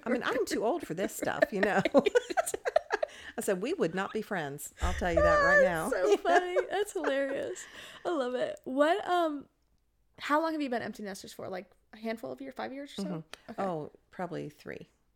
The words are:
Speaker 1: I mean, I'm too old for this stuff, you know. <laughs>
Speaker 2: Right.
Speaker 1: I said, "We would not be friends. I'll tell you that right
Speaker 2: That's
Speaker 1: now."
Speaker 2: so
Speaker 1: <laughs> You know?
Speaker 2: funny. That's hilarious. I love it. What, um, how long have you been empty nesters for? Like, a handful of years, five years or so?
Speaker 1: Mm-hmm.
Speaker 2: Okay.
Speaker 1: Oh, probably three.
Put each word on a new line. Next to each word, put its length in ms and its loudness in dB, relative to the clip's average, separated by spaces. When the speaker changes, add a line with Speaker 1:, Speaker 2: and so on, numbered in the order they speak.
Speaker 1:
I 60 -4
mean, 140 0
I'm 220 0
too 180 -2
old 220 0
for 80 -6
this 220 -2
stuff, 360 0
you 80 -2
know. 260 4
<laughs> 80 0
Speaker 2:
Right. 600 4
Speaker 1:
I 40 -4
said, 180 0
"We 140 -2
would 200 0
not 180 -4
be 100 -4
friends. 580 -6
I'll 140 0
tell 180 0
you 80 4
that 240 6
right 180 8
Speaker 2:
That's 20 8
Speaker 1:
now." 260 2
Speaker 2:
so 60 0
Speaker 1:
<laughs> 140 2
You 60 8
know? 60 -10
Speaker 2:
funny. 340 4
That's 220 -2
hilarious. 680 -2
I 60 -2
love 240 0
it. 300 -4
What, 440 2
um, 380 0
how 220 2
long 120 0
have 100 -4
you 80 -2
been 120 0
empty 200 -8
nesters 320 -12
for? 140 -10
Like, 180 -8
a 60 -18
handful 340 -6
of 80 -12
years, 160 -12
five 160 -8
years 260 -12
or 40 -4
so? 60 -4
Speaker 1:
Mm-hmm. 420 -10
Speaker 2:
Okay. 120 -6
Speaker 1:
Oh, 280 -4
probably 380 -8
three. 400 -14